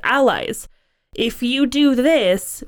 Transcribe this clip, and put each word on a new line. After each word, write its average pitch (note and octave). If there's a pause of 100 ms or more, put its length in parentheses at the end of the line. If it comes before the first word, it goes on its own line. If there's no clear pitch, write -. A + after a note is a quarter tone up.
allies. A#3+ (480)
"If A#3
you C4+
do C#4
this, A#3+